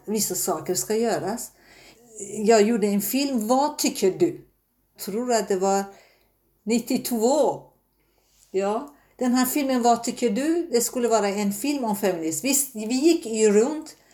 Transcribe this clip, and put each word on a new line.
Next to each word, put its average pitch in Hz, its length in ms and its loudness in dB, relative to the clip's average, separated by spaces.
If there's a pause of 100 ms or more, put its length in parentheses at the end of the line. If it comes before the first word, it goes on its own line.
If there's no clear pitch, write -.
vissa 208 300 -2
saker 165 400 -4
ska 214 200 -2
göras. 220 560 -2 (840)
Jag 214 240 6
gjorde 208 260 4
en 202 140 2
film, 262 460 -2
Vad 269 300 2
tycker 208 340 0
du? 165 340 -2 (600)
Tror 240 280 -4
att 208 140 0
det 202 100 0
var 196 260 2 (800)
nittiotvå. 240 1000 0 (880)
Ja. 202 440 -4 (200)
Den 247 180 0
här 254 120 4
filmen, 262 360 0
Vad 233 220 4
tycker 240 260 -2
du? 311 420 0
Det 240 100 -6
skulle 240 260 -2
vara 214 200 2
en 202 260 -2
film 277 320 -4
om 208 100 -2
feminism. 170 520 -2
Vi, 269 380 -2
vi 233 100 -2
gick 320 300 2
ju 214 260 2
runt 294 440 0 (180)